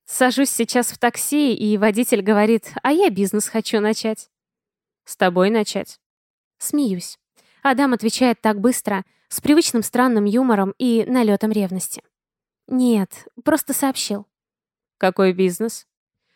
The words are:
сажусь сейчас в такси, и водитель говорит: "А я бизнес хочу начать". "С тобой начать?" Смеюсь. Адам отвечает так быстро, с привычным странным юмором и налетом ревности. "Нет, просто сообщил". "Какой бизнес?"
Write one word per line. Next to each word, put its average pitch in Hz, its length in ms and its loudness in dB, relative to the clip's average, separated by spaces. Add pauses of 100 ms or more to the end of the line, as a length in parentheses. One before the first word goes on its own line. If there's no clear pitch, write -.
сажусь 254 460 0
сейчас 233 400 -2
в - 80 -16
такси, 262 560 0
и 214 240 0
водитель 214 420 2
говорит: 214 520 2 (100)
"А 262 80 0
я 339 200 4
бизнес 196 360 -2
хочу 220 320 -4
начать". 220 500 -4 (760)
"С - 120 -18
тобой 185 340 2
начать?" 208 500 -4 (580)
Смеюсь. 214 640 -4 (420)
Адам 269 300 2
отвечает 226 480 0
так 214 200 0
быстро, 202 440 -2 (240)
с - 120 -10
привычным 285 440 2
странным 240 400 0
юмором 208 540 0
и 233 260 0
налетом 214 480 0
ревности. 190 500 -4 (640)
"Нет, 240 640 0 (160)
просто 294 280 -2
сообщил". 214 540 -4 (680)
"Какой 185 360 2
бизнес?" 185 540 -2 (500)